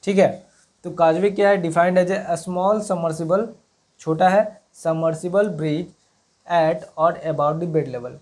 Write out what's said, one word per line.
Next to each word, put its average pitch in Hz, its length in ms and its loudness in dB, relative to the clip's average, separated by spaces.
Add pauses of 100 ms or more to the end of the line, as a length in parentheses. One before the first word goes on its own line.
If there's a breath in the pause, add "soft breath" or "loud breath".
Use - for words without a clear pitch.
ठीक 196 140 0
है, - 300 2 (360 soft breath)
तो 175 80 -10
कॉजवे 170 400 2
क्या 202 180 2
है, 196 140 2
defined 175 440 2
as 190 220 -4
a 170 200 -4
small 196 420 0
submersible, 170 560 -2 (520)
छोटा 160 300 2
है, 214 320 0 (260)
submersible 165 580 0
bridge 156 400 -4 (680)
at 165 240 2 (240)
or 165 120 2 (160)
about 151 360 -2
the 170 100 -6
bed 135 220 -2
level 123 160 -12 (100)